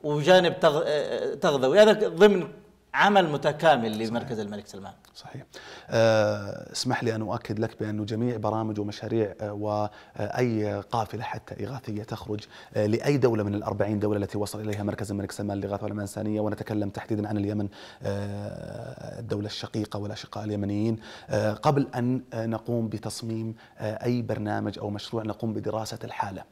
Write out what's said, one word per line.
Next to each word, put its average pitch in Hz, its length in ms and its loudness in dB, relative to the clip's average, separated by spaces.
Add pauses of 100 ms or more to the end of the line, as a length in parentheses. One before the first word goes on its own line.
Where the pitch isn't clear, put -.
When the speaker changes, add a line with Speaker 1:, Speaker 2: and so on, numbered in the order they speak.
Speaker 1:
وجانب 156 500 6
تغ-، 147 320 4
آه، 120 500 -2
تغذوي، 139 440 4
هذا 214 280 8
ضمن 180 400 8 (460)
عمل 180 360 6
متكامل 143 640 4
Speaker 2:
صحيح. 110 140 -2
Speaker 1:
لمركز 113 300 -4
الملك 104 280 -8
سلمان. 95 260 -14 (220)
Speaker 2:
صحيح. - 280 -16 (460)
آه، 107 800 2
اسمح - 320 -2
لي 113 120 0
أن 110 60 -4
أؤكد 110 380 -4
لك 113 200 -2
بأن 107 260 -4
جميع 117 320 -2
برامج 107 420 -2
ومشاريع، 107 600 -2
آه، 104 120 -6
وأي 104 1300 -2 (100)
قافلة 110 320 -4
حتى - 420 -10
إغاثية 110 380 -8
تخرج، 107 360 -8 (360)
آه، 107 100 2
لأي 113 320 2
دولة 113 260 4
من 101 120 0
الأربعين 104 440 0
دولة 104 180 2
التي 101 200 -4
وصل 104 240 -4
إليها 104 220 -4
مركز 104 280 -4
الملك 101 200 -4
سلمان 101 260 -4
للإغاثة 101 260 -4
والأعمال 104 200 -6
الإنسانية، 107 380 -4
ونتكلم 104 480 -2
تحديدا 104 380 -4
عن 107 100 -2
اليمن، 104 300 -2 (360)
آه، 101 1160 -8
الدولة 104 260 -4
الشقيقة 107 540 -4
والأشقاء 104 440 -8
اليمنيين، 104 560 0 (300)
آه، 107 240 2
قبل 143 420 2
أن، 127 260 0 (120)
آه، 113 120 -4
نقوم 113 440 -2
بتصميم، 113 680 -6 (240)
آه، 110 260 -6
أي 123 160 0
برنامج 107 580 -4
أو 107 100 -6
مشروع، 104 340 -6
نقوم 110 300 -4
بدراسة 107 500 -4
الحالة. 104 480 -8